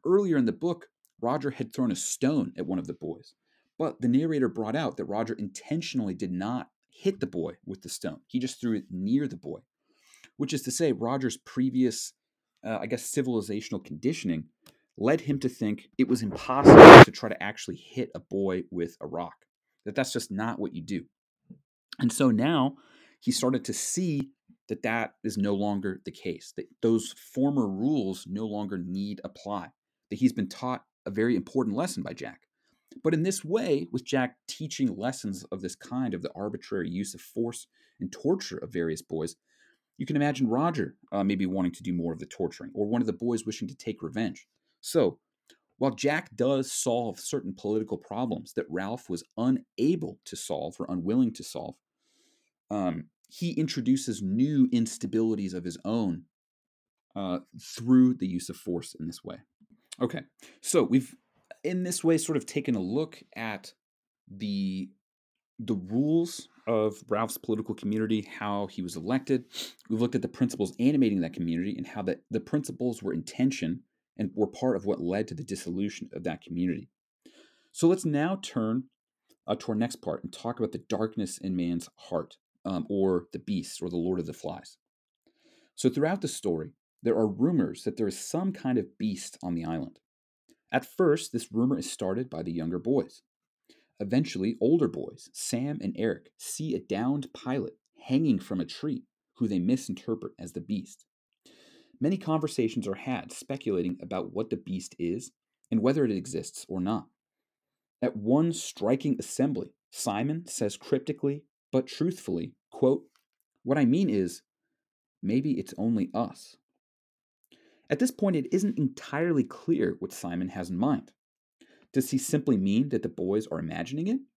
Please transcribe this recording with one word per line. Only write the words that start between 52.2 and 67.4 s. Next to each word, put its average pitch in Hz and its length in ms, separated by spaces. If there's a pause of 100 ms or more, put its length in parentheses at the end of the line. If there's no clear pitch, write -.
um, 90 380 (200)
he 170 240
introduces 131 680
new 127 460
instabilities 110 840
of 90 120
his 85 200
own, 98 420 (880)
uh, 92 240 (200)
through 127 540
the 92 140
use 90 200
of 82 80
force - 380
in 80 120
this - 180
way. - 160 (600)
Okay, 127 220 (380)
so 160 240
we've, 123 320 (480)
in 180 180
this 175 220
way, 165 120
sort 160 200
of 135 100
taken 139 300
a 101 40
look 123 400 (140)
at 110 400 (540)
the, 98 640 (680)
the 113 160
rules 139 760 (200)
of 107 400
Ralph's 107 280
political 110 380